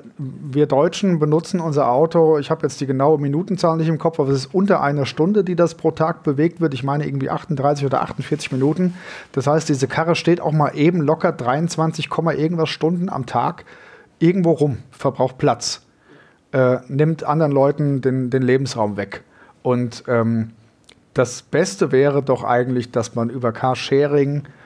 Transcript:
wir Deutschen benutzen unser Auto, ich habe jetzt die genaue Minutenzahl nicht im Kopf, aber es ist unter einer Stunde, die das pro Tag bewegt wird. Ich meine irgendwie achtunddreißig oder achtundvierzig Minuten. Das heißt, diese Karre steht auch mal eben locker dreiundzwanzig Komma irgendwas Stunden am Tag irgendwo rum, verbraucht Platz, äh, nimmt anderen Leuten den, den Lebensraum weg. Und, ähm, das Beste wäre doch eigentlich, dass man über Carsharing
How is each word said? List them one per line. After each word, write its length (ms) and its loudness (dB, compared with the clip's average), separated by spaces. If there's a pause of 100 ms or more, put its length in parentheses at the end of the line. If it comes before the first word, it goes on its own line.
(180)
wir 500 -2
Deutschen 520 2
benutzen 400 0
unser 300 0
Auto, 480 4
ich 140 -4
habe 120 -2
jetzt 180 -6
die 40 -2
genaue 340 2
Minutenzahl 580 0
nicht 100 0
im 100 0
Kopf, 220 -2
aber 100 0
es 160 0
ist 80 -12
unter 280 2
einer 240 0
Stunde, 380 0
die 120 -2
das 200 2
pro 160 0
Tag 320 -2
bewegt 380 0
wird. 120 0
Ich 100 -8
meine 240 -2
irgendwie 220 -4
achtunddreißig 560 -2
oder 160 0
achtundvierzig 500 -6
Minuten. 420 0 (380)
Das 160 -2
heißt, 200 0
diese 200 0
Karre 280 0
steht 240 2
auch 120 -2
mal 240 2
eben 260 2
locker 300 0
dreiundzwanzig 800 -2
Komma 240 -2
irgendwas 360 0
Stunden 400 -2
am 160 -6
Tag 400 -4 (540)
irgendwo 320 4
rum, 260 2 (140)
verbraucht 460 -2
Platz, 480 -2 (680)
äh, 260 4 (100)
nimmt 360 0
anderen 280 0
Leuten 500 2
den, 280 0
den 140 0
Lebensraum 540 0
weg. 260 -8 (400)
Und, 440 -2
ähm, 440 0 (640)
das 280 0
Beste 500 0
wäre 280 4
doch 220 0
eigentlich, 480 0
dass 240 -4
man 140 -2
über 240 -2
Carsharing 880 0 (220)